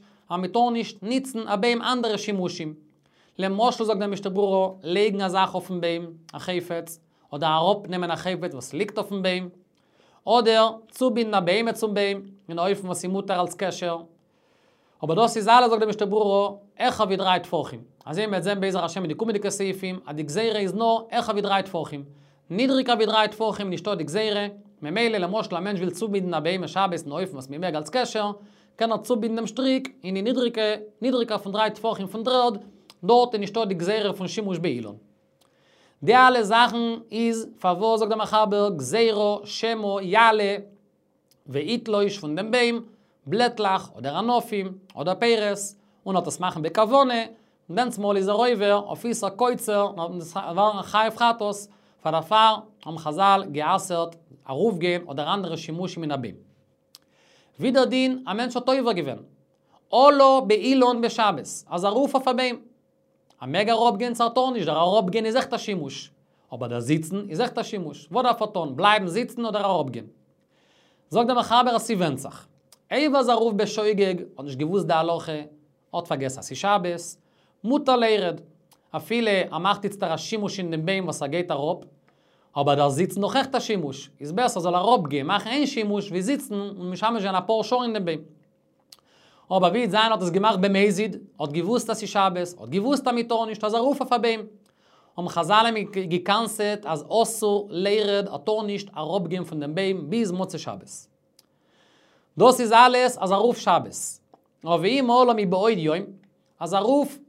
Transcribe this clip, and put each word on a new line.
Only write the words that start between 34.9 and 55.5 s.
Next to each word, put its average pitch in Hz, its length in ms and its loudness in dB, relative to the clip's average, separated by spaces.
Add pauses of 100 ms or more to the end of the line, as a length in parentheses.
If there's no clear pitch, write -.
די 202 140 6
אלע 254 260 8
זאכן 226 340 4 (360)
איז, 226 360 -2 (120)
פאר 180 180 2
וואס 220 220 2
זאגט 208 100 0
דער 220 80 0
מחבר, 208 580 2
גזירה, 208 680 2
שמו, 208 560 -4
יעלה, 208 560 4 (880)
ואיתלוש 202 720 -2
פון 151 180 -6
דעם 208 140 -4
ביים, 233 340 2 (420)
בלעטלעך 202 720 0
אדער 139 180 -6
ענפים 208 640 -2 (160)
אדער 170 200 -2
פירות, 208 440 2 (480)
און 190 100 0
האט 175 80 2
דאס - 160 -8
מאכן 175 220 -4
בכוונה, 226 520 4 (540)
און 165 80 -8
דאן 247 140 0
צומאל 202 260 0
איז 190 120 0
ער 208 60 2
רויבער, 208 520 4
אויף - 180 -8
איסר 226 240 -2
קוצר, 208 540 0 (140)
און 175 220 -6
דאס 165 180 -10
ווארן 196 460 0
חייב 220 340 0
חטאת, 233 380 0 (480)
פאר 160 100 -2
דער 160 100 0
פאר, 220 340 6 (280)
האבן 156 140 -10
חז"ל 190 540 2
געאסרת, 170 640 -2 (320)
ארויפגיין 175 600 0
אדער 147 240 -4
אנדערע 175 220 -4